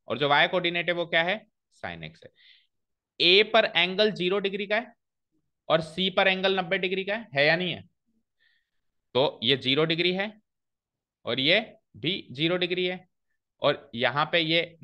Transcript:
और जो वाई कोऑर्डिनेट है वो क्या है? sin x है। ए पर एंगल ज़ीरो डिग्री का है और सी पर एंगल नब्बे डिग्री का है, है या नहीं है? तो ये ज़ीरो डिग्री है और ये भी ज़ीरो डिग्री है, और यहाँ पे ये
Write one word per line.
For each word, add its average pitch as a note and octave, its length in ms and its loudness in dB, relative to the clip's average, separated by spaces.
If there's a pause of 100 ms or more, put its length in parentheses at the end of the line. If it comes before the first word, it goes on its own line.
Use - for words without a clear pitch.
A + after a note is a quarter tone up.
और A#2 100 -4
जो C#3+ 100 0
वाई D3+ 200 4
कोऑर्डिनेट F3 400 -2
है F3 60 0
वो E3+ 120 -4
क्या E3+ 160 0
है? F#3+ 180 -2 (420)
sin E2+ 220 -10
x - 200 -16
है। - 60 -20 (920)
ए F3+ 220 6 (100)
पर A3 140 4
एंगल F#3 460 0
ज़ीरो F3+ 260 0
डिग्री G3 280 -4
का G#3 100 -2
है A3+ 160 -6 (760)
और D#3 140 4
सी F#3 280 -4
पर F#3+ 180 2
एंगल F#3+ 300 0
नब्बे F#3 200 -2
डिग्री F#3+ 260 -4
का G3 100 -6
है, A3 200 -12
है C#3 120 4
या D#3+ 100 4
नहीं F3+ 160 -4
है? G2+ 100 -10 (1300)
तो C3 280 0
ये B2+ 160 2
ज़ीरो C3 280 0
डिग्री E3+ 260 -2
है G3 200 -6 (920)
और A#2+ 140 -4
ये E3 200 2 (380)
भी D#3+ 340 -6
ज़ीरो D#3+ 240 -2
डिग्री F3+ 300 -4
है, F3+ 180 -8 (580)
और - 320 -2
यहाँ B2 380 0
पे F3 80 2
ये E3 440 -2